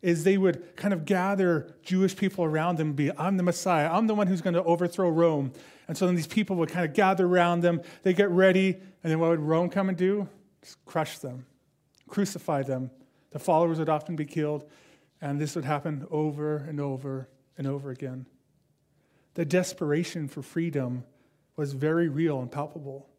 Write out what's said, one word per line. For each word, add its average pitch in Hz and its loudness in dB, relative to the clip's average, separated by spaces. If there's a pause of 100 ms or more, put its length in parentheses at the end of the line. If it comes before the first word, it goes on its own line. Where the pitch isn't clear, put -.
is 170 0
they 196 4
would - 0
kind 202 -2
of 160 -6
gather 185 0
Jewish 185 0
people 185 -2
around 160 0
them 156 0
and 143 -4
be, 147 0
"I'm 185 0
the 180 0
Messiah. 170 2
I'm 214 2
the 220 2
one 208 2
who's 180 0
gonna 175 0
overthrow 175 2
Rome." 156 2 (340)
And 165 -8
so 185 2
then 180 4
these 165 -2
people 202 0
would 165 0
kind 175 -2
of 156 -4
gather 190 4
around 175 4
them. 170 2 (200)
They 185 4
get 202 4
ready. 185 4 (220)
And 165 -2
then 160 2
what 165 2
would 165 2
Rome 160 2
come 190 0
and 175 -4
do? 190 0 (340)
Just - -20
crush - -4
them, 127 -12 (640)
crucify 175 -2
them. 131 -4 (400)
The 147 -12
followers 165 2
would 156 -2
often 156 -2
be 151 -4
killed. 147 -4 (560)
And 143 -4
this 151 -4
would 147 -6
happen 147 -4
over 151 -2
and 147 -8
over 135 -6 (300)
and 139 -4
over 139 -6
again. 127 -10 (1120)
The 170 -2
desperation 165 -2
for 147 -12
freedom 135 -4 (520)
was 139 -6
very 156 0
real 147 -2
and 123 -8
palpable. 139 -10